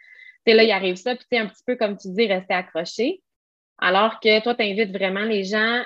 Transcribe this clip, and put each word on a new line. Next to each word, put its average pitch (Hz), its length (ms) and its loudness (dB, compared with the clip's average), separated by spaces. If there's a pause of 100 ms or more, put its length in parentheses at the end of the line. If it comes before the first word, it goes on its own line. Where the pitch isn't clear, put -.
(520)
sais, - 20 8
là, 220 100 8
il 220 80 4
arrive 185 260 0
ça, 247 180 -4
puis - 160 -16
tu 247 60 0
sais, 226 40 0
un 208 60 -4
petit - 180 -16
peu 247 120 -4
comme 202 200 -2
tu 190 120 -14
dis, 208 180 0
rester 185 260 -2
accroché. 214 680 -4 (540)
Alors 196 420 2
que 214 240 4
toi, 240 120 0
t'invites 208 360 -2
vraiment 190 320 -2
les 208 220 -2
gens 220 400 -2